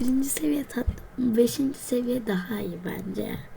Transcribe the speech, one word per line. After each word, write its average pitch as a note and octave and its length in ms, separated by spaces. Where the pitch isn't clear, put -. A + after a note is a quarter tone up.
birinci C4 280
seviye D4 360
tat-, - 220
beşinci B3 600
seviye B3 480
daha G3+ 340
iyi F3 240
bence. G#2 520